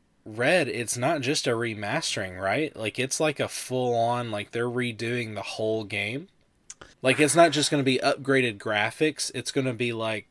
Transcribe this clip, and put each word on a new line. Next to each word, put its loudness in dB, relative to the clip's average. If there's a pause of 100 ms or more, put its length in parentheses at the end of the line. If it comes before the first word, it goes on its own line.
(260)
read, 2
it's -4
not 0
just -2
a 2
remastering, -4
right? 0
Like, -4
it's, -2
like, 0
a 0
full-on, 0
like, -6
they're -2
redoing -4
the -6
whole -2
game. -4 (760)
Like, 4
it's 4
not 8
just 2
gonna 2
be 2
upgraded 2
graphics, 0
it's -6
gonna 0
be, -2
like, -4